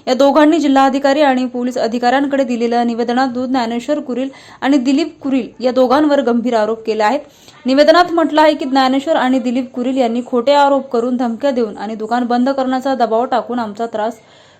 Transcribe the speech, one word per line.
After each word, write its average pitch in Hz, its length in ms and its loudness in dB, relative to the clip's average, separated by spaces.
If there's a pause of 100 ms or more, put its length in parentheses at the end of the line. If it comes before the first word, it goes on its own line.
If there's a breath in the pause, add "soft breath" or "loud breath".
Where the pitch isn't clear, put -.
या 254 60 0
दोघांनी 294 460 4
जिल्हाधिकारी 269 640 2
आणि 254 220 2
पोलीस 247 320 -6
अधिकाऱ्यांकडे 254 680 0
दिलेल्या 240 380 0
निवेदनात 240 440 -2
दूध 247 220 -6
ज्ञानेश्वर 240 500 -2
कुरील 269 300 -6 (320 loud breath)
आणि 277 180 2
दिलीप 277 420 -2
कुरील 262 260 -2 (120)
या 247 120 0
दोघांवर 277 500 2
गंभीर 233 340 0
आरोप 220 300 -2
केले 214 180 -2
आहेत. 240 160 0 (460 loud breath)
निवेदनात 311 460 4
म्हटलं 311 300 2
आहे 311 120 4
की 302 120 -6
ज्ञानेश्वर 269 500 0
आणि 254 240 0
दिलीप 240 340 -4
कुरील 254 240 -4
यांनी 240 280 0
खोटे 247 280 0
आरोप 277 360 2
करून, 247 280 -2
धमक्या 240 340 -2
देऊन 226 260 -4
आणि 214 180 -10
दुकान 233 300 -4
बंद 247 240 0
करण्याचा 262 460 -2
दबाव 226 300 0
टाकून 240 340 -4
आमचा 220 260 -6
त्रास 226 320 -6 (420 soft breath)